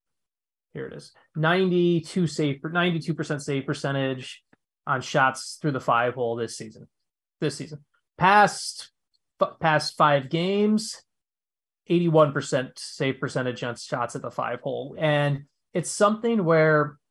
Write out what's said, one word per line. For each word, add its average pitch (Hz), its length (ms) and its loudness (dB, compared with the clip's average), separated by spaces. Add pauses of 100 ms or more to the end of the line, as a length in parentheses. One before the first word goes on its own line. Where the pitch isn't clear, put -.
(760)
here 131 120 -10
it - 80 -16
is, - 180 -20 (240)
ninety-two 175 880 2
save, 147 380 -2
ninety-two 165 500 0
percent 147 280 -4
save 139 220 -4
percentage 135 760 -4 (440)
on 135 140 -2
shots - 600 0
through 151 100 0
the 131 80 -4
five 123 340 2
hole 117 220 -4
this 113 220 -8
season. 113 300 -16 (520)
This 151 160 -4
season, 143 280 -14 (340)
past, - 720 2 (500)
f-, - 200 -2
past 151 360 0
five 143 320 4
games, 208 760 0 (840)
eighty-one 160 460 4
percent 135 460 -4
save - 420 -4
percentage 127 420 -4
on 120 140 -6
shots 123 400 -6
at 127 60 -8
the 123 80 -8
five 120 300 -6
hole, 131 380 -8
and 147 460 0 (300)
it's 170 160 -4
something 220 540 2
where 156 540 4 (120)